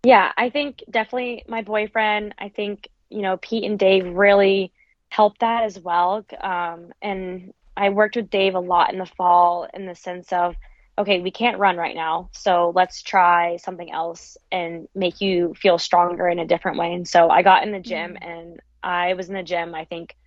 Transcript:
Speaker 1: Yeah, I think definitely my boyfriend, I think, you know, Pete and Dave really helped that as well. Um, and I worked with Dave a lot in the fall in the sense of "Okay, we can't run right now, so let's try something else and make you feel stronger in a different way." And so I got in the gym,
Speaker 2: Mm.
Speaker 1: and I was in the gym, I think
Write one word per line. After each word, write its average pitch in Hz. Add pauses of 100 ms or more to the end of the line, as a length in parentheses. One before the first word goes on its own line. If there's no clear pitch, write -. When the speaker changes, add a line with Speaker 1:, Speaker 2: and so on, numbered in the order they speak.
Speaker 1:
Yeah, 226
I 240
think 285
definitely 240
my 226
boyfriend, 214
I 202
think, 208 (220)
you 208
know, 190
Pete 226
and 208
Dave 190
really 196 (360)
helped 208
that 233
as 196
well. 180 (160)
Um, 175 (100)
and 185 (240)
I 202
worked 208
with 214
Dave 190
a 185
lot 175
in 190
the 185
fall 175
in 190
the 175
sense 180
of 175 (460)
"Okay, 196
we 185
can't 220
run 185
right 170
now, 165
so 175
let's 185
try 175
something 175
else 165 (160)
and 170
make 185
you 175
feel 175
stronger 175
in 175
a 165
different 170
way." 170
And 175
so 170
I 180
got 185
in 208
the 190
gym, 175
Speaker 2:
Mm. -
Speaker 1:
and 170 (220)
I 180
was 180
in 196
the 185
gym, 170
I 160
think 170 (100)